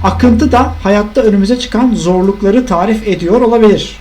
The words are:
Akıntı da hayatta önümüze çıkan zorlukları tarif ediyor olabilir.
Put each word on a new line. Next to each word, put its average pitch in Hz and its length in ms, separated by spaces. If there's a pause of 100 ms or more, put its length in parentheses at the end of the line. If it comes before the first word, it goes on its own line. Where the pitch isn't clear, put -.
Akıntı 240 480
da 247 220 (100)
hayatta 208 380
önümüze 208 380
çıkan 240 360
zorlukları 196 680
tarif 208 420
ediyor 180 340
olabilir. 220 600